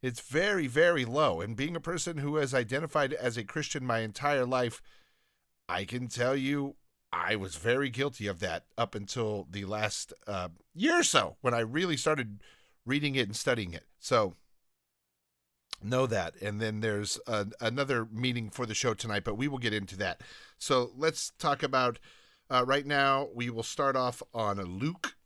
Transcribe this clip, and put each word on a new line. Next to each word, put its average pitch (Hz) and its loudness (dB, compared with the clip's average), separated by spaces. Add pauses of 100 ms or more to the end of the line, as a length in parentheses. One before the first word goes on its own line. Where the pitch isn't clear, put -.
It's 123 -2
very, 175 0
very 151 6
low. 117 2
And 107 -4
being 151 -2
a 170 -4
person 170 -4
who 143 -2
has 139 2
identified 135 2
as 120 -2
a 117 -4
Christian 147 -6
my 120 2
entire 127 0
life, 123 0 (880)
I 90 -2
can 123 -6
tell 123 2
you 139 0 (360)
I 87 2
was 95 -4
very 127 2
guilty 123 -2
of 90 -4
that 90 -4 (120)
up 113 0
until 104 -4
the 98 -6
last, 107 -2 (140)
uh, 92 -4 (260)
year 311 4
or 320 4
so 98 4
when 120 2
I 117 2
really 151 0
started 120 0 (420)
reading 143 0
it 127 4
and 107 -6
studying 110 0
it. - -12 (140)
So 107 2 (1500)
know 127 2
that. 98 -2
And 104 -4
then 107 -2
there's 104 -2
a, 104 0 (120)
another 120 0
meaning 117 -2
for 123 -4
the 107 -4
show 120 2
tonight, 104 -2
but 104 -4
we 135 -2
will 139 -4
get 117 0
into 98 -4
that. 92 -4 (380)
So 127 2
let's 156 -2
talk 143 0
about, 127 2 (540)
uh, 127 4
right 139 2
now, 139 4
we 120 -4
will 113 -4
start 139 2
off 127 0 (140)
on 104 0
Luke 101 -4 (100)